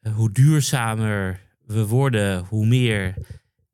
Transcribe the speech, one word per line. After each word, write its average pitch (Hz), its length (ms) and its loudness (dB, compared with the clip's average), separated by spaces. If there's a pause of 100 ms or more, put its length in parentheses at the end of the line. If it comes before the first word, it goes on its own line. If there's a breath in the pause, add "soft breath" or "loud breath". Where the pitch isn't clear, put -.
eh, 107 140 -6
hoe 110 180 0
duurzamer 113 1080 0 (260)
we 110 200 -2
worden, 104 580 0
hoe 110 220 -2
meer 110 480 0 (600 loud breath)